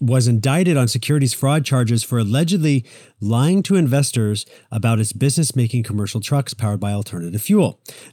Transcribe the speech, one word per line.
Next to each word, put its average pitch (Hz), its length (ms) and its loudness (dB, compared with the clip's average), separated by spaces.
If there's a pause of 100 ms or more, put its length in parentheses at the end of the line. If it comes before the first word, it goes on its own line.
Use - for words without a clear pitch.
was 123 260 2
indicted 135 480 2
on 123 140 2
securities 139 440 0
fraud 143 300 0
charges 120 400 0
for 123 140 -4
allegedly 143 680 0 (380)
lying 135 420 2
to 196 120 0
investors 123 680 0 (240)
about 113 300 0
its 110 140 -2
business 139 420 0
making 120 280 0
commercial 104 360 -4
trucks 139 340 -2
powered 104 280 -4
by 101 100 -2
alternative 95 500 -6
fuel. 190 380 0 (340)